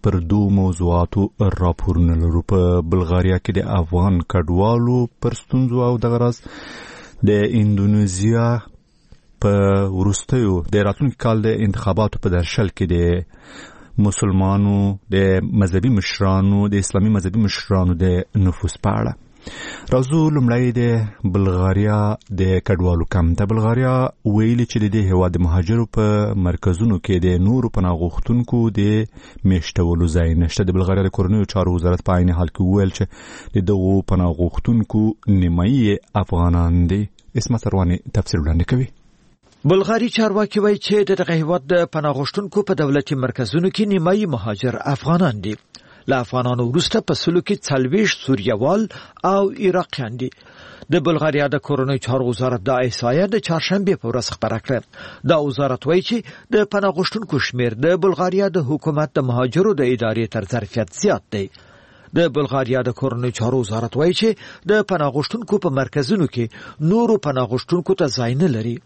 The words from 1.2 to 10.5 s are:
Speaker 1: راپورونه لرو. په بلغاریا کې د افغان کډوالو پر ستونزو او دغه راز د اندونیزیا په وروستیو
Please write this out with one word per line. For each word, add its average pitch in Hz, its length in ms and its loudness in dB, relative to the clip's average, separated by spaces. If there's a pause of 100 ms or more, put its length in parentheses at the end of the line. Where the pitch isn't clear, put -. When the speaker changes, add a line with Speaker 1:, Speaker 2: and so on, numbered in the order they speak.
Speaker 1:
راپورونه 85 580 2
لرو. 82 320 0
په 90 400 2
بلغاریا 90 480 2
کې - 180 -4
د 95 40 0 (180)
افغان 87 420 2 (120)
کډوالو 107 680 2 (220)
پر 120 140 -2
ستونزو 127 520 -2
او 123 120 0
دغه 117 200 0
راز 120 220 0 (880)
د - 0 - (300)
اندونیزیا 104 880 2 (960)
په 101 100 2 (460)
وروستیو 101 560 0 (180)